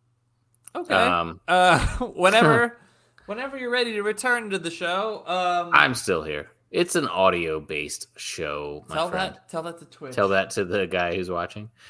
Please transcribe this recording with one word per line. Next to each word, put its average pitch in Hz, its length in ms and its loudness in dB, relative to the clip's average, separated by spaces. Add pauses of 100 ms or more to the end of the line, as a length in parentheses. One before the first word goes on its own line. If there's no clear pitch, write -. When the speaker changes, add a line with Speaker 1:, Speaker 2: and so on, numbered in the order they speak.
(760)
Speaker 1:
Okay. 320 200 -4
Speaker 2:
Um, 90 540 2
Speaker 1:
Uh, 180 300 6
<laughs> - 360 -4
whenever, 220 640 4 (240)
Speaker 2:
<laughs> - 240 -20
Speaker 1:
whenever 262 320 -8
you're 247 120 -6
ready 240 240 0
to 208 80 -2
return 220 480 -2
to 196 80 -2
the 165 120 -6
show, 190 560 -4
um, 175 460 -2
Speaker 2:
I'm 147 220 6
still 87 280 0
here. 76 280 -8 (200)
It's 175 240 0
an 147 140 2
audio-based 80 1000 0 (100)
show, 73 720 -8
my 156 60 -10
Speaker 1:
tell 165 160 -2
Speaker 2:
friend. 185 240 -6
Speaker 1:
that, - 140 -20
tell 165 160 -8
that 170 160 -12
to - 60 -20
Twitch. 131 280 -16
Speaker 2:
Tell 101 140 2
that 95 220 2
to 101 140 -2
the 92 220 -2
guy 87 300 -2
who's 90 120 -4
watching. 90 400 -8 (220)